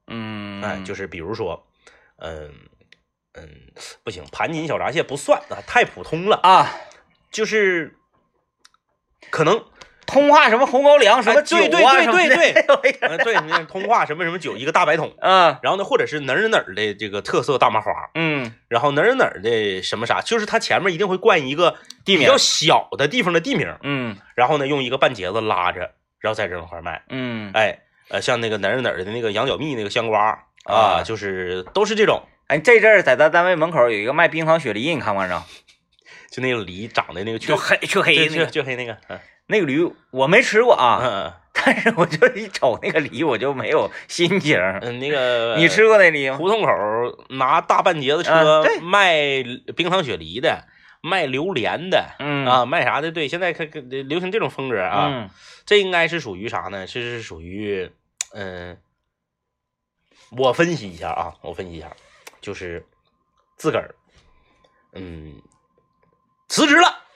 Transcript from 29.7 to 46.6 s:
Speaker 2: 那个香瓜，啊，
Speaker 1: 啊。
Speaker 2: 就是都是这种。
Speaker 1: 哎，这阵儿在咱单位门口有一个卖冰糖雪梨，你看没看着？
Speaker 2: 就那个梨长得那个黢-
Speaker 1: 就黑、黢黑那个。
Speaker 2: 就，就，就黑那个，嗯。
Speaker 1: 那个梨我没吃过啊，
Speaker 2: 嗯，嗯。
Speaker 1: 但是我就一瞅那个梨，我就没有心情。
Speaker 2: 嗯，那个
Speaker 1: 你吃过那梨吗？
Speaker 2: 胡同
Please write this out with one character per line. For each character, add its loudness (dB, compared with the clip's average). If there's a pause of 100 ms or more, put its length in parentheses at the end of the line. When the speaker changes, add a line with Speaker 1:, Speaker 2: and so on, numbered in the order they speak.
Speaker 2:
那 -6
个 -6
香 -2
瓜， 2 (460)
啊， -2
Speaker 1:
啊。 4
Speaker 2:
就 -8
是 -6 (100)
都 0
是 -4
这 2
种。 2 (240)
Speaker 1:
哎， 0
这 6
阵 6
儿 6
在 2
咱 4
单 4
位 2
门 -2
口 0
有 2
一 -2
个 -4
卖 2
冰 -4
糖 2
雪 -4
梨， -4
你 -4
看 -4
没 -2
看 -4
着？ -6 (880)
Speaker 2:
就 -12
那 -2
个 -4
梨 -12
长 -6
得 -8
那 -6
个 -6
黢- -12
Speaker 1:
就 0
黑、 -2
黢 -2
黑 2
那 4
个。 0
Speaker 2:
就， -2
就， -8
就 -4
黑 -8
那 -6
个， -12 (100)
嗯。 -14 (280)
Speaker 1:
那 0
个 0
梨 0 (180)
我 0
没 6
吃 2
过 6
啊， 2
Speaker 2:
嗯， -2 (140)
嗯。 -12 (180)
Speaker 1:
但 0
是 0
我 2
就 0 (100)
一 -10
瞅 -2
那 -6
个 -2
梨， -6
我 -2
就 -4
没 -8
有 0 (160)
心 0
情。 0 (240)
Speaker 2:
嗯， -8
那 -6
个 -2
Speaker 1:
你 4
吃 4
过 8
那 8
梨 -2
吗？ -4
Speaker 2:
胡 -2
同 0